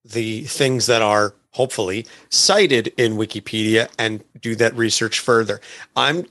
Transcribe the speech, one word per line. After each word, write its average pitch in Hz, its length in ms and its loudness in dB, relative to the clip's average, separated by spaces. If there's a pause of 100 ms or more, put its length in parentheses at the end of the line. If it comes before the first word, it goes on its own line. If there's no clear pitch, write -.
the 113 420 -6
things 127 420 0
that 117 160 4
are 104 320 2 (160)
hopefully 113 560 -4 (220)
cited 175 580 2 (100)
in 117 160 2
Wikipedia 110 760 0 (100)
and 110 240 -4 (180)
do 117 140 -6
that 113 200 2
research 113 440 -2
further." 113 420 0 (340)
I'm 147 360 0